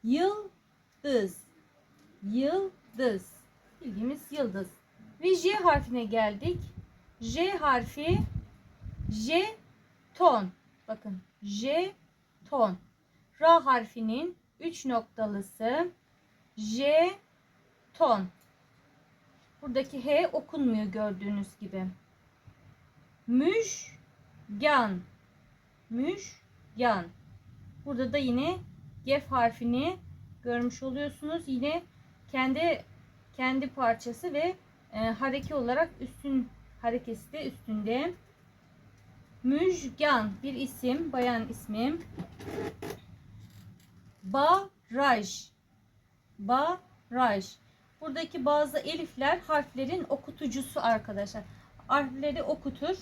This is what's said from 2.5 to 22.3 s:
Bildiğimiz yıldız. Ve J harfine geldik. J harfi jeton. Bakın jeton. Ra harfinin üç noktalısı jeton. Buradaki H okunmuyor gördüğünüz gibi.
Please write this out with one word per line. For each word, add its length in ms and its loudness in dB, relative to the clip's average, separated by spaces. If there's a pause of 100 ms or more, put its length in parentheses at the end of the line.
Bildiğimiz 360 -6 (100)
yıldız. 360 -4 (560)
Ve 120 6
J 180 2
harfine 520 2
geldik. 540 0 (600)
J 300 0
harfi 680 2 (920)
jeton. 1400 0 (380)
Bakın 320 -10 (220)
jeton. 1300 -2 (640)
Ra 260 8
harfinin 720 0 (240)
üç 260 -8
noktalısı 1000 -2 (680)
jeton. 1700 0 (1400)
Buradaki 420 -2
H 240 4
okunmuyor 560 0
gördüğünüz 600 -2 (140)
gibi. 260 -6 (1400)